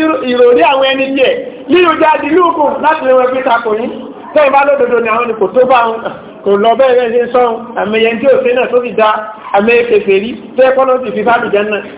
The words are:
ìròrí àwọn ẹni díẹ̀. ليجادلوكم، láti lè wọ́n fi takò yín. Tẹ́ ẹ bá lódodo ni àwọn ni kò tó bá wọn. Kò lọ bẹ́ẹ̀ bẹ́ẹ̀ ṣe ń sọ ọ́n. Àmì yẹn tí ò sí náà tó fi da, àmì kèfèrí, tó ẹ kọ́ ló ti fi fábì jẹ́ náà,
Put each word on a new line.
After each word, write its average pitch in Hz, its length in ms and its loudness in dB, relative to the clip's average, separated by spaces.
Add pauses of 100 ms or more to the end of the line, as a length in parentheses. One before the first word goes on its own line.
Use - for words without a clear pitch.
(240)
ìròrí 247 380 4
àwọn 277 240 2
ẹni 269 220 -2
díẹ̀. 269 260 0 (320)
ليجادلوكم، 320 1120 2
láti 311 260 0
lè 262 100 2
wọ́n 254 160 2
fi 262 120 -4
takò 233 300 -2
yín. 220 200 -4 (360)
Tẹ́ 302 160 2
ẹ 277 60 4
bá 269 120 2
lódodo 254 380 2
ni 226 100 -2
àwọn 240 180 -2
ni 226 60 -2
kò 220 140 -2
tó 254 160 2
bá 254 140 2
wọn. 226 220 -2 (380)
Kò - 140 -2
lọ 202 200 2
bẹ́ẹ̀ 247 240 2
bẹ́ẹ̀ 247 140 0
ṣe 240 120 0
ń 233 100 -6
sọ 254 80 2
ọ́n. 233 160 0 (180)
Àmì 214 260 -4
yẹn 226 180 0
tí 277 100 -4
ò 262 100 6
sí - 140 0
náà 247 160 0
tó 240 120 0
fi 240 120 -6
da, 214 180 2 (400)
àmì 208 220 2 (100)
kèfèrí, 202 480 0 (220)
tó 254 120 0
ẹ 262 80 4
kọ́ 262 140 2
ló 262 100 0
ti 254 160 -4
fi 208 120 -4
fábì 233 260 0
jẹ́ 202 140 0
náà, 208 180 -6 (160)